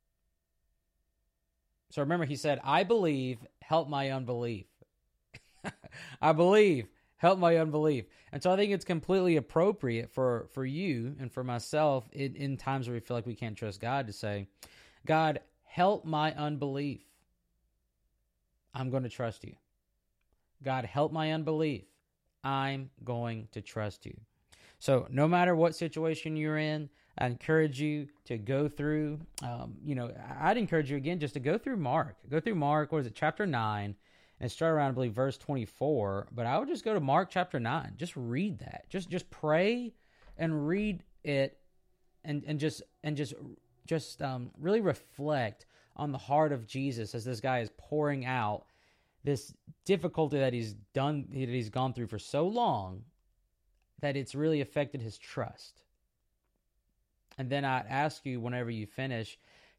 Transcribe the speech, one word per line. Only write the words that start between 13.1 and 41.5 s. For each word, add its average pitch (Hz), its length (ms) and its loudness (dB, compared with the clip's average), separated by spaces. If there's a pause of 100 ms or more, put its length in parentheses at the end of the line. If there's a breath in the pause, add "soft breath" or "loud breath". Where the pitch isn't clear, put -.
like 113 100 -4
we 117 80 -6
can't 110 220 -8
trust 101 220 -6
God 127 280 -2
to 104 60 -10
say, 104 340 -4 (580 loud breath)
"God, 156 340 4 (240)
help 190 400 2
my 156 300 2
unbelief. 143 720 -4 (1700)
I'm 131 160 -4
gonna 127 200 -2
trust 113 340 -6
you. - 120 -16 (1080)
God, 131 220 -2
help 143 260 0
my 156 220 -2
unbelief. 156 500 -2 (600)
I'm 135 460 -2 (140)
going 117 480 -4
to 110 100 -10
trust 107 440 -6
you." - 100 -12 (640 loud breath)
So 131 300 4
no 139 180 4
matter 175 280 6
what 160 200 4
situation 160 640 -2
you're 151 200 0
in, 151 320 -2 (280 soft breath)
I - 80 0
encourage 147 560 2
you 151 260 -2 (180)
to 120 120 -4
go 135 320 0
through, 151 500 -2 (240)
um, 120 400 -8
you 147 100 -4
know, 123 240 -4
I-, 147 340 0
I'd 220 60 4
encourage 160 320 2
you 143 60 -2
again 151 240 -2
just 147 140 -4
to 135 80 -6
go 147 160 2
through 254 200 -4
Mark. 147 380 0 (140)
Go 151 100 2
through 220 160 0
Mark, 147 380 2
what 156 60 2
is 131 80 -2
it, 107 60 -10
chapter 160 320 -2
nine, 107 500 -2 (440 soft breath)
and 120 100 -4
start 165 240 2
around, 143 180 4
I - 20 -4
believe, 123 200 0
verse 131 240 0
twenty-four. 117 960 -2
But 117 140 -4
I 127 120 0
would 269 120 -2
just 339 160 -6
go 220 80 0
to 202 80 2
Mark 151 280 2
chapter 175 300 -2
nine. 120 380 -4
Just 170 180 -8
read 131 440 -4
that. - 300 -14
Just, 185 200 -8
just 170 200 -6
pray 208 640 0 (440 soft breath)
and 156 280 -2
read 196 380 -2 (220)
it, 139 320 0 (640)